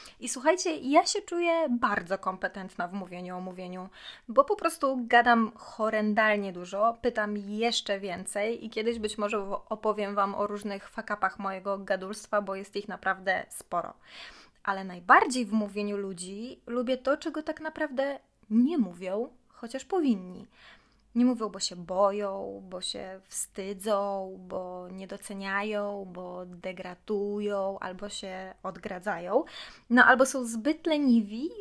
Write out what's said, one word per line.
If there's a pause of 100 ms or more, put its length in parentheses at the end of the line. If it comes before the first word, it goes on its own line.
(200)
I
słuchajcie,
ja
się
czuję
bardzo
kompetentna
w
mówieniu
o
mówieniu, (380)
bo
po
prostu
gadam
horrendalnie
dużo,
pytam
jeszcze
więcej
i
kiedyś
być
może
w-,
opowiem
Wam
o
różnych
fuck-upach
mojego
gadulstwa,
bo
jest
ich
naprawdę
sporo. (720)
Ale
najbardziej
w
mówieniu
ludzi
lubię
to,
czego
tak
naprawdę (300)
nie
mówią, (180)
chociaż
powinni. (680)
Nie
mówią,
bo
się
boją,
bo
się
wstydzą,
bo
nie
doceniają,
bo
degradują
albo
się (100)
odgradzają. (460)
No,
albo
są
zbyt
leniwi, (120)